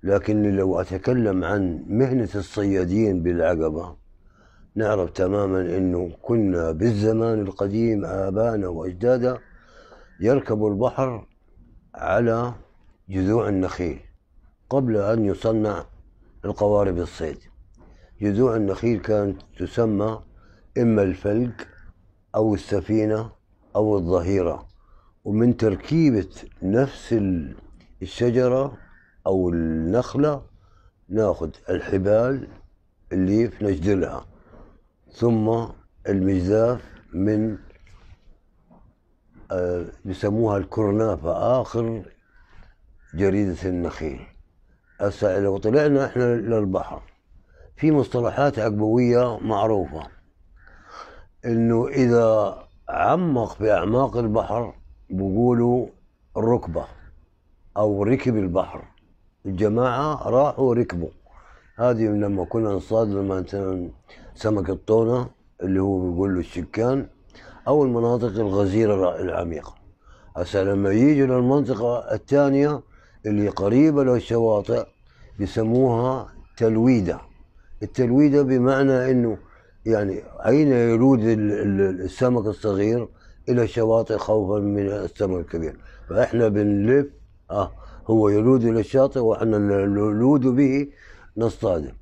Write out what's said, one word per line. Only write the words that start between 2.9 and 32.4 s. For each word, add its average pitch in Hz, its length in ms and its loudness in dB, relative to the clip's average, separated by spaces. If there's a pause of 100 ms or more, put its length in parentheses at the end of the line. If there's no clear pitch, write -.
بالعقبة، 82 720 -2 (800)
نعرف 104 340 0
تمامًا 92 680 -2
إنه 90 340 -2 (100)
كنا 92 500 0
بالزمان 110 680 0
القديم 101 640 -2
آبانا 98 640 -2
وأجدادا 107 680 -2 (840)
يركبوا 107 500 0
البحر 117 580 -4 (680)
على 117 580 0 (560)
جذوع 101 400 0
النخيل 90 500 -4 (680)
قبل 127 280 0
أن 107 280 0
يصنع 104 600 -2 (600)
القوارب 101 520 0
الصيد. 82 400 -6 (840)
جذوع 107 340 2
النخيل 107 440 0
كانت 101 420 -2 (160)
تسمى 110 640 -2 (580)
إما 113 260 4
الفلك 104 640 -2 (680)
أو 110 180 2
السفينة 107 760 -2 (460)
أو 104 220 2
الظهيرة، 87 680 0 (580)
ومن 113 320 2
تركيبة 117 720 2 (340)
نفس 120 500 -2
ال-، 92 420 -2 (460)
الشجرة 123 760 0 (500)
أو 95 220 2
النخلة 87 920 -2 (680)
ناخد 90 460 -2 (140)
الحبال 104 760 0 (640)